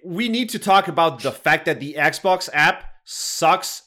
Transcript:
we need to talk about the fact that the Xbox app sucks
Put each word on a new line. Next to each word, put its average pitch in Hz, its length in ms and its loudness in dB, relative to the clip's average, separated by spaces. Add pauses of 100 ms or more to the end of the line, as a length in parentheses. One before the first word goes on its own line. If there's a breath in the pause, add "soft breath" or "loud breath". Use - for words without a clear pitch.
we 185 240 -4
need 226 220 -2
to 214 80 -6
talk 190 300 4
about 160 340 0
the 131 100 -2
fact 156 340 0
that 147 140 -2
the 143 140 -10
Xbox 180 580 0
app 160 320 2 (200)
sucks - 840 -2